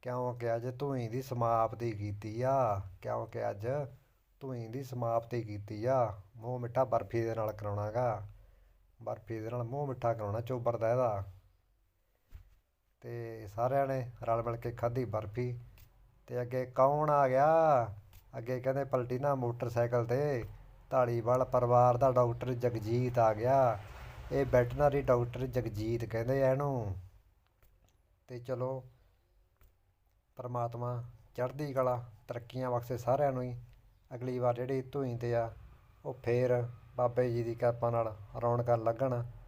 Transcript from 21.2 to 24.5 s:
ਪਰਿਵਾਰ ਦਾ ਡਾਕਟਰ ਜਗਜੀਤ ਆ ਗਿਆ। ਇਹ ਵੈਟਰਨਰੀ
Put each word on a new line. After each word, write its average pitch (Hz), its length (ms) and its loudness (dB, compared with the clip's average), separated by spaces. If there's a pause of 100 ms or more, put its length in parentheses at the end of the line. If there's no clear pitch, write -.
ਪਰਿਵਾਰ 123 520 6
ਦਾ 131 140 6
ਡਾਕਟਰ 123 420 2
ਜਗਜੀਤ 120 680 0
ਆ 113 140 6
ਗਿਆ। 120 460 4 (520)
ਇਹ 139 140 2
ਵੈਟਰਨਰੀ 127 560 4